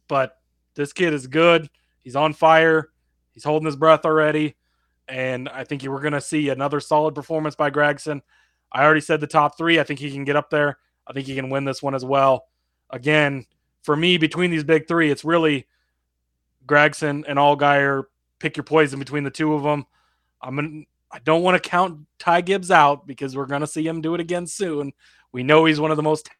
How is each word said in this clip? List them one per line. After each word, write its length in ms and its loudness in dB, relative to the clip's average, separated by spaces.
but 300 -2
this 180 -6
kid 200 0
is 140 -6
good. 420 2
He's 160 -16
on 160 0
fire. 560 4
He's 100 -20
holding 220 -2
his 100 -4
breath 300 4
already. 500 0
And 400 -8
I 160 -12
think 180 -10
you 80 -8
were 80 -8
gonna 220 -4
see 260 -2
another 320 -4
solid 360 0
performance 420 -6
by 120 0
Gragson. 520 -2
I 140 2
already 160 6
said 180 0
the 80 -6
top 300 2
three. 200 2
I 60 2
think 160 -6
he 100 -10
can 140 -10
get 140 -2
up 120 -2
there. 280 0
I 60 -18
think 160 -10
he 80 -10
can 140 -6
win 160 -4
this 180 -6
one 120 -4
as 100 -6
well. 420 2
Again, 560 0
for 140 0
me, 200 2
between 340 -2
these 120 -2
big 240 2
three, 240 0
it's 140 -6
really 420 0
Gragson 640 0
and 100 -4
Allgaier. 680 2
Pick 160 -8
your 80 -8
poison 360 0
between 260 -6
the 60 -8
two 220 -2
of 120 -4
'em. 200 -2
I'm 140 -12
gonna, 280 -10
I 80 -20
don't 240 2
wanna 160 2
count 460 -4
Ty 200 2
Gibbs 320 -2
out 340 4
because 300 -10
we're 120 -6
gonna 200 -4
see 180 -6
him 140 -6
do 140 -4
it 80 -4
again 260 -6
soon. 460 -6
We 100 -6
know 220 6
he's 160 2
one 100 0
of 60 0
the 60 -2
most 260 -2